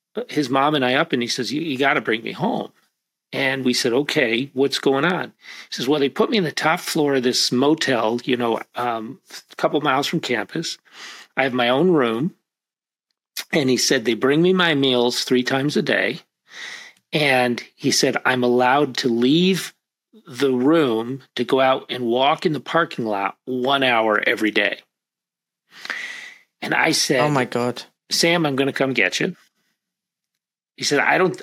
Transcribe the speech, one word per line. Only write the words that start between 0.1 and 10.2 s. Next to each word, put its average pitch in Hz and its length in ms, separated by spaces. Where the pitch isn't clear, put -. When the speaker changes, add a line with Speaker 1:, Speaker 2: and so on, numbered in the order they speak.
Speaker 1:
his 143 200
mom 139 260
and 131 100
I 127 100
up, 156 180
and 123 80
he 120 60
says, 113 260
"You, 156 80
you 151 160
gotta 139 240
bring 113 220
me 110 80
home." - 400
And 135 340
we 127 80
said, 120 200
"Okay, 135 600
what's 135 240
going 139 280
on?" 160 240
He - 60
says, 120 120
"Well, 147 120
they 139 100
put - 200
me 247 80
in 190 60
the 147 80
top 160 280
floor 147 360
of 127 80
this - 280
motel, 127 720
you 127 140
know, 117 220
um, 117 440
a - 40
couple 156 260
miles 139 240
from 170 140
campus. 120 580